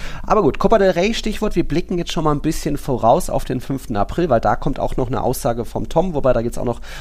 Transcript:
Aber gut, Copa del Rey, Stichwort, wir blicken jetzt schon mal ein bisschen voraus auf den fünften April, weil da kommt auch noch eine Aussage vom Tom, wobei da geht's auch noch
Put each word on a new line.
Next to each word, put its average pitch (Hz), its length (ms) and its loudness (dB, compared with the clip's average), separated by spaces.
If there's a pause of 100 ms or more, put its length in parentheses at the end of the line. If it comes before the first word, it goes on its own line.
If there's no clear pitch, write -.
(240)
Aber 208 180 2
gut, 135 180 2
Copa 214 180 4
del 190 140 4
Rey, 180 220 2
Stichwort, - 420 -2
wir 175 100 2
blicken 175 320 -2
jetzt 165 140 -4
schon 160 140 0
mal 147 80 4
ein 143 80 -2
bisschen 151 340 -2
voraus 123 540 2
auf - 160 -2
den 131 160 -4
fünften 131 340 -6
April, 131 320 0
weil 123 140 4
da 107 160 2
kommt 143 200 0
auch - 200 -2
noch 127 100 0
eine 123 160 -2
Aussage 120 400 -2
vom 110 240 -6
Tom, 175 260 0
wobei 135 200 2
da 117 80 0
geht's 120 160 -4
auch - 80 -2
noch 120 160 -4 (200)